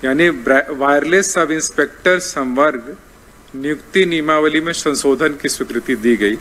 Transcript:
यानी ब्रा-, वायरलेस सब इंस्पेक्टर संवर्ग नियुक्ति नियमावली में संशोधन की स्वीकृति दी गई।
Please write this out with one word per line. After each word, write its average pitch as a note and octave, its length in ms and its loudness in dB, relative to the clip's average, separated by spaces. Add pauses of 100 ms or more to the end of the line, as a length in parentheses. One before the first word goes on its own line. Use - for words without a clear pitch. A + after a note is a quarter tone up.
यानी D3 260 2
ब्रा-, C3+ 400 0
वायरलेस D3 640 0
सब E3 180 0
इंस्पेक्टर D#3+ 680 -2
संवर्ग C3+ 800 -2 (600)
नियुक्ति D3 500 0
नियमावली D#3 540 2
में E3+ 120 -6
संशोधन C#3 560 0
की D3 200 -6
स्वीकृति B2 480 -4
दी A2+ 200 2
गई। G#2 240 0